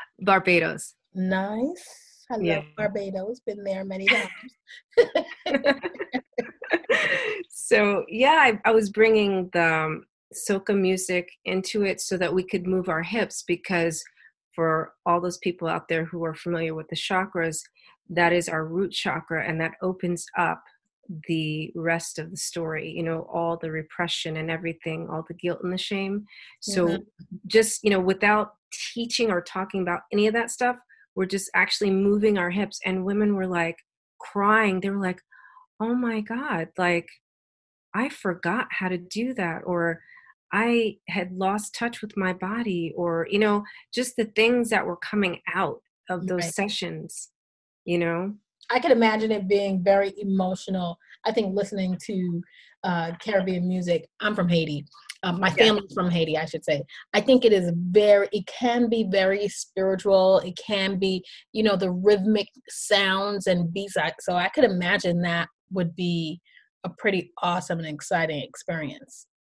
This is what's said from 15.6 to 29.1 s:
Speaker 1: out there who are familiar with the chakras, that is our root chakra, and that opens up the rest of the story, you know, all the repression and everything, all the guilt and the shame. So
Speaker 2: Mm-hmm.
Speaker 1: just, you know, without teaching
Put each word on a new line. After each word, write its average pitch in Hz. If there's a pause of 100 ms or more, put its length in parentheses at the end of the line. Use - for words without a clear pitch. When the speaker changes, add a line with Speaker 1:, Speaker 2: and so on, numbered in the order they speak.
Speaker 1:
out 170
there 165
who 165
are 160
familiar 165
with 156
the 170
chakras, 180 (520)
that 170
is 175
our 160
root 175
chakra, 160
and 160
that 160 (100)
opens 185 (140)
up 165 (680)
the 156
rest 165
of 160
the 190
story, 160
you 170
know, 165
all 170
the 165
repression 160
and 160
everything, 165
all 160
the 175
guilt 175
and 180
the 185
shame. 196 (360)
So 190
Speaker 2:
Mm-hmm. 170 (440)
Speaker 1:
just, 220
you 214
know, 196
without 208 (420)
teaching 233